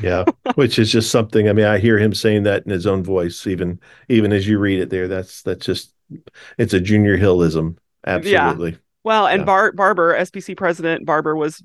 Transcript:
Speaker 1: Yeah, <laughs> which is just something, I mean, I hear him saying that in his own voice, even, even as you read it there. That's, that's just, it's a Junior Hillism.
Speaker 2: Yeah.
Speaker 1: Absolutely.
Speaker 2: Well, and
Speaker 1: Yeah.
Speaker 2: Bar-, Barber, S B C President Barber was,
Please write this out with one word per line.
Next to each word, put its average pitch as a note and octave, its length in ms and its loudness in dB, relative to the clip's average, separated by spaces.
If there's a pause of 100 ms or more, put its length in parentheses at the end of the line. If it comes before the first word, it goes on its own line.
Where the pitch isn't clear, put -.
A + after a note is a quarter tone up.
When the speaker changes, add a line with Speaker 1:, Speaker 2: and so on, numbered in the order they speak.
Speaker 1:
Yeah, F2+ 240 0
<laughs> - 300 -2
which B2 240 2
is A2 100 2
just A2 220 0
something, A2 380 2
I G2+ 40 2
mean, G#2+ 120 4
I G#2 140 2
hear A2+ 180 4
him G#2+ 160 2
saying G#2+ 300 0
that G2+ 220 0
in G#2 60 -6
his F#2 160 -2
own F#2+ 160 0
voice, F2+ 420 -4
even, F2 360 -4 (260)
even G#2+ 240 4
as G2+ 160 0
you G#2 120 2
read G2 200 0
it F2+ 100 -4
there. F#2 200 -4
That's, F#2 320 -10
that's - 240 -8
just, - 280 -6 (640)
it's G#2+ 160 -2
a F#2+ 60 4
Junior G#2 380 2
Hillism. E2+ 600 2 (280)
Speaker 2:
Yeah. F#2 100 -2
Speaker 1:
Absolutely. C#3+ 640 -2 (260)
Speaker 2:
Well, G#3+ 240 0
and F#3+ 140 0
Speaker 1:
Yeah. - 40 -6
Speaker 2:
Bar-, G3 280 2
Barber, F3 420 2
S F3 160 -4
B G3 80 -12
C F#3 160 -12
President E3+ 500 -4
Barber D#3 300 -2
was, D#3 300 -6